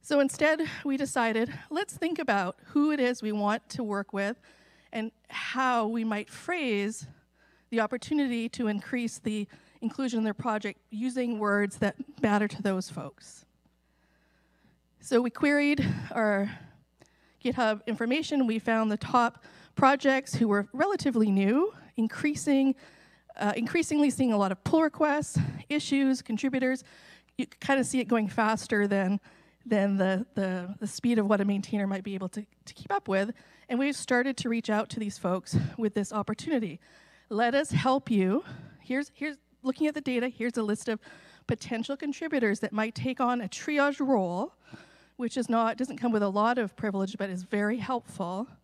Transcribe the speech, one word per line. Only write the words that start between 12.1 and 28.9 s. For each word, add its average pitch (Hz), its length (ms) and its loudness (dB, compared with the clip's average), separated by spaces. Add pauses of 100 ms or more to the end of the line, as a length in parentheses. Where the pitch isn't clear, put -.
matter 208 260 2
to - 140 -8
those 190 280 -2
folks. - 560 -14 (1500)
So 247 220 2
we 247 100 0
queried 285 540 4 (260)
our 208 380 2 (960)
GitHub 220 440 0
information. 254 580 0
We 220 140 0
found 220 320 0
the 208 60 -2
top - 460 0 (320)
projects 269 600 4
who 233 120 4
were 202 260 2
relatively 262 580 2
new, 220 420 4 (240)
increasing, 269 800 2 (600)
uh, 208 180 0
increasingly 294 560 2
seeing 254 200 2
a 214 60 4
lot 196 140 2
of - 120 -6
pull 320 200 4
requests, 302 560 0 (300)
issues, 277 520 2
contributors. 254 640 -2 (540)
You - 100 -4
kind - 320 0
of 254 80 2
see 262 120 0
it 226 80 -2
going 220 200 2
faster 214 600 2
than, 196 320 2 (460)